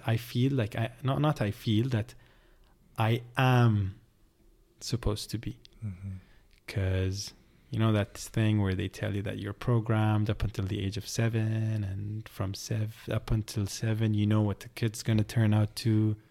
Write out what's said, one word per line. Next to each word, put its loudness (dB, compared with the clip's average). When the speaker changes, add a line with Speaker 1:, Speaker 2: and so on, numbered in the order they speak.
Speaker 1:
I 2
feel 0
like -2
I, -2
not, 0
not 2
I 0
feel, 2
that -2
I 2
am 4
supposed -4
to -6
be. -8
Speaker 2:
Mm-hmm. -10
Speaker 1:
'Cause, -2
you -4
know, 4
that 0
thing 2
where 2
they -2
tell -6
you -2
that -6
you're -6
programmed 2
up -2
until -4
the -2
age -4
of -8
seven, 0
and -6
from -6
sev-, -6
up -4
until 0
seven, 0
you 2
know 4
what 0
the -16
kid's -4
gonna 2
turn 2
out 2
to. 4